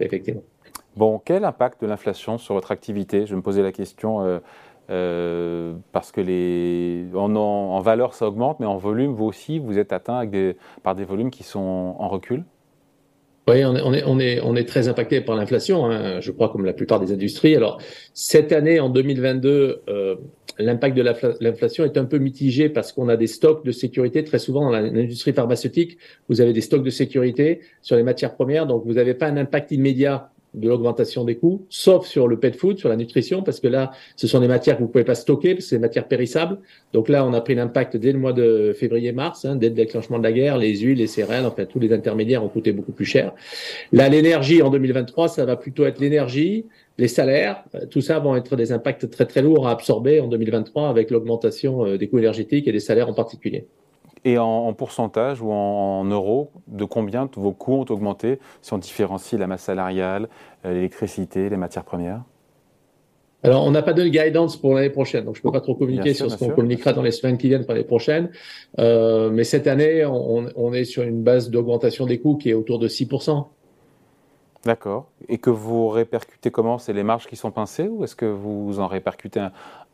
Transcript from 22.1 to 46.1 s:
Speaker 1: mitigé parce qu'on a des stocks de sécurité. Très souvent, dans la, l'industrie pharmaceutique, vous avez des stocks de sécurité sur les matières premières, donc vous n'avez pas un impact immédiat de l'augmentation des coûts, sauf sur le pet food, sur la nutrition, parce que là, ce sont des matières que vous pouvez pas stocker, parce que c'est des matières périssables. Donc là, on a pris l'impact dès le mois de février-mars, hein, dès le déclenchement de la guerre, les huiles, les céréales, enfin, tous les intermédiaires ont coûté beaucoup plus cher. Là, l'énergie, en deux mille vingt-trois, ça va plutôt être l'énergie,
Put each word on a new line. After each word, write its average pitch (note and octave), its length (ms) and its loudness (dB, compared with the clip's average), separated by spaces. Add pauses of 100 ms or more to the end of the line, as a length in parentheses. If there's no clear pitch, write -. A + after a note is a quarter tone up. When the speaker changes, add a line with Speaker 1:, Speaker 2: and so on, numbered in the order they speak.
Speaker 1:
mitigé C3+ 500 0
parce D3+ 240 -4
qu'on B2+ 160 -4
a A#2 80 4
des A2+ 120 2
stocks D#3 360 2
de B2+ 80 -2
sécurité. B2+ 540 -2
Très - 140 0
souvent, C#3 240 -2
dans C3 80 2
la, A2 100 0
l'industrie A#2 500 -2
pharmaceutique, B2+ 640 0 (300)
vous A#2 140 2
avez A#2+ 100 6
des A2+ 80 0
stocks C3 240 0
de C3 60 -4
sécurité C3 720 0 (200)
sur - 140 0
les A#2 80 6
matières B2 320 -2
premières, D3 320 0
donc A#2 180 0
vous A#2 100 0
n'avez B2 180 2
pas D#3 140 -2
un C#3+ 100 -2
impact C#3+ 340 -2
immédiat C3+ 580 0 (240)
de A2+ 160 0
l'augmentation A#2+ 540 0
des A#2 120 -2
coûts, F3+ 340 0
sauf - 380 4
sur B2+ 200 2
le A#2 120 0
pet B2+ 160 2
food, G3 240 0
sur C3+ 100 0
la A2 60 2
nutrition, A#2+ 480 -2
parce D3+ 160 -4
que - 80 0
là, C3+ 240 0 (240)
ce - 120 -4
sont C3 120 4
des B2 80 4
matières A#2+ 300 2
que A#2+ 40 -2
vous A#2 60 0
pouvez A#2 160 4
pas B2 100 0
stocker, - 400 2
parce F3+ 120 -6
que - 40 -10
c'est C3 60 0
des A2+ 60 0
matières A#2 260 -2
périssables. D#3+ 500 -2 (360)
Donc A2+ 160 2
là, C3+ 160 4
on B2 80 0
a A#2 80 0
pris C3+ 120 0
l'impact A#2+ 420 -2
dès A#2 160 2
le C#3 60 2
mois C3 160 0
de A2+ 400 4
février-mars, A#2+ 720 -4
hein, C#3 100 -2
dès A2+ 140 2
le A2+ 60 -6
déclenchement A2+ 420 -2
de A2+ 60 0
la A2+ 80 2
guerre, C3+ 260 2
les A2 200 2
huiles, B2+ 200 2
les A2+ 80 2
céréales, A2+ 400 -2
enfin, G#2 200 -4
tous C3 140 -6
les A#2 140 4
intermédiaires A2 500 0
ont G2+ 60 -2
coûté - 220 -2
beaucoup G2+ 220 -6
plus G#2 120 -4
cher. - 280 2 (580)
Là, C3+ 180 8
l'énergie, D#3 540 6
en C3+ 80 4
deux C#3 80 4
mille C3 140 0
vingt-trois, C3 340 0
ça D#3 180 -2
va B2 120 0
plutôt C#3+ 280 -2
être C3+ 140 -2
l'énergie, D3 640 0 (320)